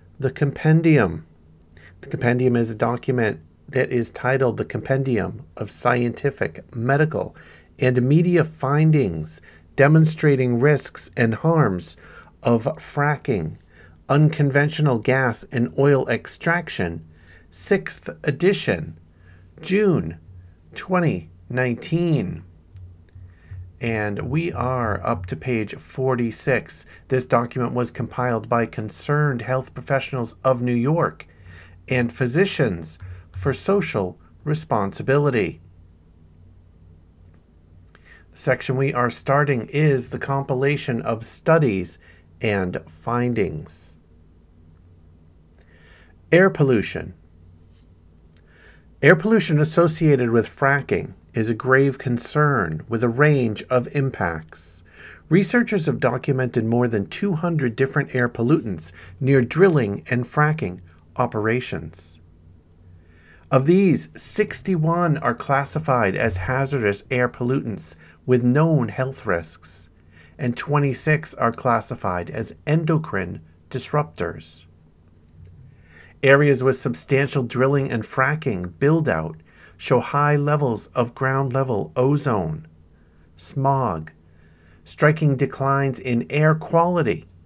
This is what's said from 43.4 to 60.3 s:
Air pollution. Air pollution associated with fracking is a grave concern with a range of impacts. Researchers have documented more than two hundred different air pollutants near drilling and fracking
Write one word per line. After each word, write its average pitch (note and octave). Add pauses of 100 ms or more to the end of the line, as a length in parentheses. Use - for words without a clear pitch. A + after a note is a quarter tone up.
Air F3+
pollution. A#2+ (1900)
Air D#3+
pollution F#3
associated D#3
with A2+
fracking C3+ (180)
is A2
a A#2
grave C3
concern A#2+
with A2+
a B2
range B2
of B2
impacts. G2 (480)
Researchers G3+
have A#2
documented B2+
more A#2+
than A2
two -
hundred D#3
different C3+
air B2
pollutants A#2 (260)
near C3+
drilling C3
and B2
fracking D3+ (360)